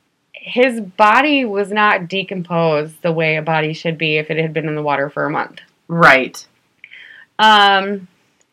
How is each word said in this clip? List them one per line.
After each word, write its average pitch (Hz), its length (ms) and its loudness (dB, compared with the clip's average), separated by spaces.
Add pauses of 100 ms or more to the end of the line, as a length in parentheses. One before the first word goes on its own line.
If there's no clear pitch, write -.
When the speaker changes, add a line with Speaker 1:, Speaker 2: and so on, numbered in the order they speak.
(340)
Speaker 1:
His 240 480 -2
body 247 640 2
was 202 260 -4
not 208 380 0
decomposed 170 920 -4
the 175 120 -2
way 156 220 0
a 156 60 -2
body 156 320 -2
should 160 240 -6
be 156 200 -2
if 151 140 -4
it 156 60 -2
had 160 160 -4
been 156 140 -4
in 151 80 -4
the 151 60 -6
water 143 280 -2
for 143 160 -6
a 143 40 -4
month. - 320 -8 (260)
Speaker 2:
Right. 151 580 2 (920)
Speaker 1:
Um, 202 680 4 (460)